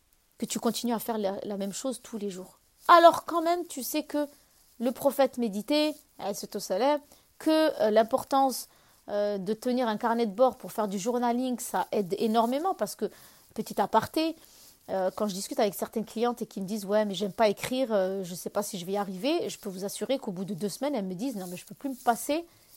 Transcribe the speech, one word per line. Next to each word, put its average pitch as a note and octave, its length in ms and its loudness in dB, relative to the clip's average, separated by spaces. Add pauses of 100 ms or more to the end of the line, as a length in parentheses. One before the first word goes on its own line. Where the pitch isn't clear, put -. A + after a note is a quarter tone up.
(380)
que A3+ 80 -6
tu - 140 -6
continues A#3 340 -2
à G#3+ 40 -2
faire A3 200 -4
la, G3 240 -2
la G3+ 140 -6
même G3 160 -4
chose - 300 -6
tous - 160 -12
les G3+ 120 -6
jours. F#3 280 -14 (280)
Alors E4+ 380 8
quand E4 180 0
même, F4 240 0
tu C4 160 -10
sais D4+ 220 -4
que D4 240 -2 (500)
le A#3+ 140 0
prophète C4 460 2
méditait, C4+ 560 0 (240)
alayhi G3 160 -6
salatu - 240 -8
wassalam, B3 420 0 (380)
que, D#4 440 4
euh, A3 80 4
l'importance, B3+ 800 2 (400)
euh, G#3 300 0
de F#3+ 160 -4
tenir B3 340 0
un G#3+ 80 0
carnet A#3 300 0
de G3+ 60 -4
bord B3 240 4
pour F#3+ 160 -14
faire G#3+ 160 0
du G3 100 -2
journaling, A#3+ 600 0
ça - 340 -2
aide G3 260 0
énormément A#3 560 2
parce - 200 -6
que, G3+ 160 -6 (440)
petit - 260 -4
aparté, C4 560 2 (540)
euh, F#3+ 240 0
quand G#3+ 120 -2
je G3 80 -2
discute G3 240 -8
avec G#3 160 2
certaines A3 300 -4
clientes A#3+ 380 -2
et G3+ 40 -8
qui - 140 -10
me F#3+ 60 -6
disent, « G3+ 200 -6
Ouais, G#3+ 180 2
mais G3+ 100 -4
j'aime F#3+ 180 -4
pas - 160 4
écrire, B3+ 440 -2
euh, F#3+ 300 0
je F3+ 120 -8
sais - 160 -8
pas G#3 120 -2
si G3+ 160 -6
je F3 80 -10
vais F#3+ 60 -6
y G3 40 -2
arriver », G3+ 540 -2
je - 80 -12
peux - 100 -12
vous F#3 160 -8
assurer A3+ 340 -2
qu'au A#3+ 120 -8
bout F#3 140 -6
de F#3 100 -6
deux G3 140 -4
semaines, C#4 260 -4
elles G3+ 100 -2
me F#3 100 -6
disent, « A3+ 220 -4
Non, F#3 120 -8
mais F3+ 80 -10
je - 100 -14
peux G3 80 -16
plus - 160 -6
me B3+ 140 -10
passer D4 420 0 (300)